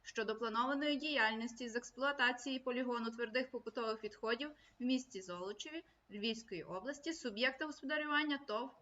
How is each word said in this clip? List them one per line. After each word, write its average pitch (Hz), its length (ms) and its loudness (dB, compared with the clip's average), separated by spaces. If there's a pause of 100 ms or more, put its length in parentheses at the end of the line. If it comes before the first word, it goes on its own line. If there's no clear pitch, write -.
щодо 220 320 -2
планованої 262 600 2
діяльності 240 720 2
з 220 80 -4
експлуатації 262 880 2
полігону 240 440 0
твердих 233 400 0
побутових 226 540 -2
відходів 233 440 -2 (320)
в 240 40 -2
місті 254 340 0 (100)
Золочеві 208 520 -6 (340)
Львівської 208 480 -2
області, 254 500 -4
суб'єкта 254 540 0
господарювання 294 720 0 (100)
тов 226 180 0 (160)